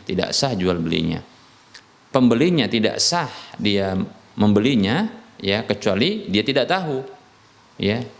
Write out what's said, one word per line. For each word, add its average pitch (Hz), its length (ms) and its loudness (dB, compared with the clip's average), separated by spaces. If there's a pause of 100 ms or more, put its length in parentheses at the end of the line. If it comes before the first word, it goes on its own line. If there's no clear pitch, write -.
tidak 92 320 -2
sah 135 160 0
jual 92 240 0
belinya. 82 480 -2 (880)
Pembelinya 127 560 4
tidak 107 320 0
sah 170 320 -2 (240)
dia 98 400 0 (400)
membelinya, 107 720 2 (320)
ya, 101 240 0
kecuali 127 640 0
dia 101 160 2
tidak 135 240 0
tahu, 165 320 -2 (800)
ya, 110 240 -2 (160)